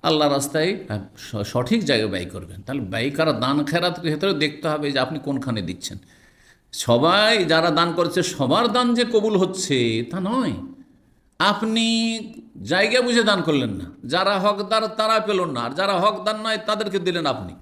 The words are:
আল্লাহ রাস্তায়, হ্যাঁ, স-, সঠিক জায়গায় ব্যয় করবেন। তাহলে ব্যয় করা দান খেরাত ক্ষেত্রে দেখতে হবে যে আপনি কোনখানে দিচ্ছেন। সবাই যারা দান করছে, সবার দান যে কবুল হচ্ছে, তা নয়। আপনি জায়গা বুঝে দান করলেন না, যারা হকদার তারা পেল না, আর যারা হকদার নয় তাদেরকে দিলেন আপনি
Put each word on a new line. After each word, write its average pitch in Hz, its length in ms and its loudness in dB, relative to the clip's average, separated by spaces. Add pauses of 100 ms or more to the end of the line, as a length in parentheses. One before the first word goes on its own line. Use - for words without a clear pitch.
আল্লাহ 156 240 4
রাস্তায়, 147 420 0 (180)
হ্যাঁ, 104 140 -4 (240)
স-, 104 260 -4
সঠিক 127 360 2
জায়গায় 110 260 2
ব্যয় 87 200 -4
করবেন। 92 300 -14
তাহলে 135 180 -6 (100)
ব্যয় 117 240 -2
করা 160 160 2 (120)
দান 139 200 2
খেরাত 170 400 0
ক্ষেত্রে 156 260 0 (140)
দেখতে 143 280 -4
হবে 147 220 -2
যে 135 100 2
আপনি 156 220 -6
কোনখানে 127 420 -4
দিচ্ছেন। 95 300 -10 (720)
সবাই 175 600 4 (200)
যারা 165 260 4
দান 170 100 4 (100)
করছে, 170 220 2 (140)
সবার 156 380 2
দান 247 220 2
যে 240 100 2 (100)
কবুল 214 280 4
হচ্ছে, 185 340 -2 (340)
তা 175 80 -6 (120)
নয়। 226 240 0 (840)
আপনি 220 460 2 (840)
জায়গা 220 340 4
বুঝে 240 240 4
দান 190 160 2
করলেন 131 340 0
না, 87 60 -10 (260)
যারা 190 220 2 (100)
হকদার 202 400 0 (140)
তারা 220 180 4 (100)
পেল 196 140 2 (140)
না, 120 120 -2
আর 123 140 -4
যারা 196 140 2 (100)
হকদার 214 400 0
নয় 220 140 0 (100)
তাদেরকে 208 380 -2
দিলেন 170 180 -2 (100)
আপনি 92 280 -10